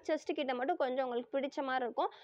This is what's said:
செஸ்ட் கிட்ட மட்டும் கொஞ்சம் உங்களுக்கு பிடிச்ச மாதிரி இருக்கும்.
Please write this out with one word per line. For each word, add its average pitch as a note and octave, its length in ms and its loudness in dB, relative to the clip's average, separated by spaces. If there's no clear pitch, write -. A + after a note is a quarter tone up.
செஸ்ட் D#4 300 0
கிட்ட C4+ 200 0
மட்டும் C#4 220 0
கொஞ்சம் C4+ 280 2
உங்களுக்கு B3 280 -2
பிடிச்ச C4+ 300 0
மாதிரி C4 220 0
இருக்கும். C#4 260 0